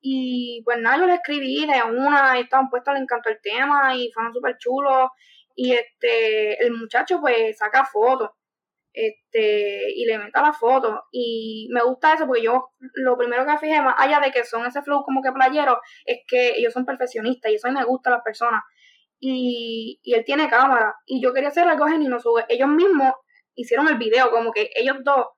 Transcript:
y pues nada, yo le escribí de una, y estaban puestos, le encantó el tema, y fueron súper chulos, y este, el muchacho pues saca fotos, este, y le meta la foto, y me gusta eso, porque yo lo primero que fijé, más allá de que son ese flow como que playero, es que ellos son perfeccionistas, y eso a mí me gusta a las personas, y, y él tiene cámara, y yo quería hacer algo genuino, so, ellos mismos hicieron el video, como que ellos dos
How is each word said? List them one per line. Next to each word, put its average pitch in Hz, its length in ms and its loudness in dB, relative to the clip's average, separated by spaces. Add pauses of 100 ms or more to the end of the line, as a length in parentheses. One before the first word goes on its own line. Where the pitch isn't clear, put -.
y 247 640 -4
pues 240 140 -2
nada, 233 180 2
yo 370 100 2
le 359 80 4
escribí 294 500 -4
de 269 180 2
una, 262 540 2
y 247 60 -2
estaban 262 260 0
puestos, 254 260 -4
le 277 60 -2
encantó 240 280 -4
el 220 120 -6
tema, 269 540 0
y 247 160 -6
fueron 226 220 -6
súper 247 240 -6
chulos, 262 520 0 (460)
y 254 180 -2
este, 226 920 0
el 240 80 0
muchacho 240 480 -2
pues 226 360 0
saca 240 280 2
fotos, 240 460 0 (600)
este, 208 1000 -2
y 233 100 -4
le 220 140 -2
meta 214 220 -2
la 302 120 4
foto, 233 580 0
y 226 640 -6
me 240 100 0
gusta 262 300 2
eso, 311 140 -2
porque 240 160 0
yo 247 260 0 (260)
lo 254 220 0
primero 240 280 -2
que 294 140 0
fijé, 302 220 0
más 262 160 2
allá 285 240 4
de 269 100 0
que 240 140 -2
son 233 220 -6
ese 269 160 -6
flow 285 200 0
como 269 200 -2
que 262 100 0
playero, 269 460 2 (260)
es - 220 -4
que 247 300 2
ellos 233 160 0
son 254 120 -4
perfeccionistas, 247 640 -4
y 214 40 2
eso 214 120 -6
a 254 40 -2
mí 277 80 -2
me 247 60 0
gusta 254 260 -2
a - 40 4
las 233 80 -6
personas, 226 400 -2 (560)
y, 240 840 -4
y 240 120 0
él 226 100 0
tiene 285 240 0
cámara, 240 460 2 (100)
y 262 180 -4
yo 254 100 2
quería 269 160 0
hacer 339 180 2
algo 302 200 2
genuino, 294 320 0
so, 233 160 2 (140)
ellos 254 200 2
mismos 302 440 4 (420)
hicieron 277 340 0
el 269 80 0
video, 233 340 2
como 226 200 0
que 208 240 -2
ellos 269 280 -2
dos 269 240 2 (100)